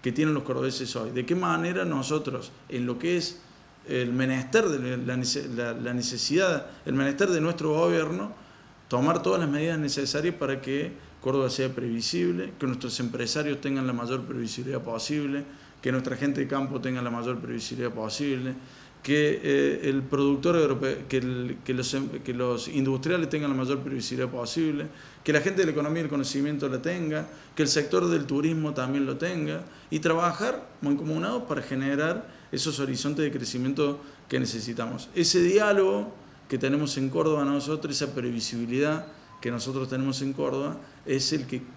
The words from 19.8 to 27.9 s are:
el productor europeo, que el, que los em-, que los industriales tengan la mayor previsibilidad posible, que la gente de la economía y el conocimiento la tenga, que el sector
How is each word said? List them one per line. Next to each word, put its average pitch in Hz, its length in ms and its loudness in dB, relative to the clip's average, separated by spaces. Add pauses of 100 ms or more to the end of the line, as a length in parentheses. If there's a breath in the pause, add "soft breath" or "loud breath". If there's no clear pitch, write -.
el 135 120 2
productor 139 560 4
europeo, 135 500 2
que 131 100 0
el, 123 460 -2
que 131 100 -2
los 127 200 -2
em-, 139 160 -2
que 131 240 -6
los 123 340 0
industriales 143 640 2
tengan 147 220 0
la 131 40 2
mayor 131 240 0
previsibilidad 127 500 -2
posible, 143 580 0 (360 loud breath)
que - 80 2
la 151 80 6
gente 190 220 2
de 175 60 6
la 156 40 2
economía 151 300 0
y - 40 -2
el 143 40 -2
conocimiento 139 580 0
la 127 140 -2
tenga, 160 440 -2 (300 loud breath)
que 156 80 2
el 139 60 4
sector 175 400 2